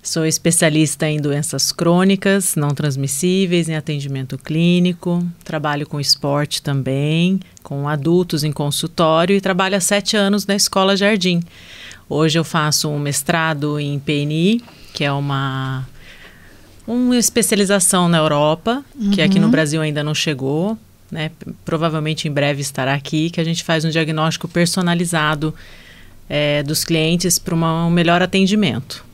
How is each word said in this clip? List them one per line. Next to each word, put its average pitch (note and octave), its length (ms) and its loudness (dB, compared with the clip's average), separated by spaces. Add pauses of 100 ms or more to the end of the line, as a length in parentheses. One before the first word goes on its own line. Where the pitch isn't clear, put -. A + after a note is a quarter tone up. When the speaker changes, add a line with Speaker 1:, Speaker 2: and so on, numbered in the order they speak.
Speaker 1:
Sou - 240 -4
especialista D#3 840 2
em D3+ 120 -2
doenças C#3+ 520 -2
crônicas, F#3+ 840 2
não D3 140 0
transmissíveis, E3 960 0
em E3 60 -4
atendimento C#3 640 -6
clínico. F3 840 0 (220)
Trabalho D3 420 -4
com D3 140 -6
esporte C#3+ 640 -2
também, D3 800 0 (240)
com C#3+ 240 -6
adultos D#3+ 560 0
em D3+ 80 -2
consultório D#3+ 840 2
e G3 40 2
trabalho F#3+ 360 0
há F#3+ 40 2
sete G3+ 360 0
anos G3+ 300 2
na G3 80 0
Escola G3 420 2
Jardim. F#3 460 2 (680)
Hoje D#3 300 2
eu D#3+ 60 0
faço D3+ 440 0
um D3 100 -2
mestrado D3 800 -2
em C#3+ 200 -4
P C#3 140 -4 (100)
N D3+ 120 -2 (200)
I, A#3 80 -2 (320)
que D3 100 -2
é C#3+ 80 0
uma, C3+ 760 -4 (1000)
uma B3 300 0
especialização G3 920 2
na E3+ 100 4
Europa, D#3 680 2 (280)
que F#3+ 80 2
aqui F#3+ 180 4
no G3+ 80 4
Speaker 2:
Uhum. A3 40 4
Speaker 1:
Brasil D#3 320 2
ainda D3+ 200 -2
não D3+ 120 -2
chegou, D#3 640 -2 (320)
né? D#3+ 220 -6 (320)
Provavelmente D#3 640 -2
em - 20 -2
breve C#3+ 320 0
estará C3+ 320 -2
aqui, D#3 360 -2
que E3+ 100 -6
a D#3+ 40 0
gente E3 200 -4
faz E3 200 0
um E3 60 0
diagnóstico D#3 560 -2
personalizado, E3+ 1080 0 (760)
eh, D3 320 0
dos D3 220 -2
clientes E3+ 540 0
pra F3+ 160 -4
uma, E3 300 0
um E3+ 60 2
melhor F3 320 4
atendimento. F#3 920 0